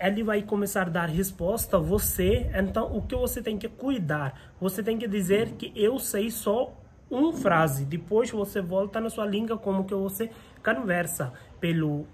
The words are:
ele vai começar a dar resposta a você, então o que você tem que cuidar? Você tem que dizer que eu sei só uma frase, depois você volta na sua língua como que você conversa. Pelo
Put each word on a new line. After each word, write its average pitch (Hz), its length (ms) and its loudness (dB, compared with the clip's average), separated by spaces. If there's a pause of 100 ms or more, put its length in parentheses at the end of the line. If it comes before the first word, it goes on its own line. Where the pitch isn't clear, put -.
ele 202 220 0
vai 208 180 2
começar 202 460 0
a 170 40 -4
dar 170 200 0
resposta 190 680 0
a 175 40 6
você, 196 760 2
então 202 420 0
o 190 60 -2
que - 120 -6
você 247 280 -2
tem 214 160 -4
que 220 100 -6
cuidar? 156 920 -4
Você 190 240 -2
tem 220 140 0
que 233 100 -4
dizer 208 520 2
que - 180 -10
eu 226 220 4
sei 214 320 -2
só 240 440 0 (360)
uma 302 220 2
frase, 160 520 4
depois 190 460 0
você 202 300 -2
volta 196 400 0
na 226 100 -2
sua 220 160 -4
língua 220 320 0
como 190 260 0
que 196 100 -4
você 196 360 -2 (320)
conversa. 175 720 0 (260)
Pelo 156 560 0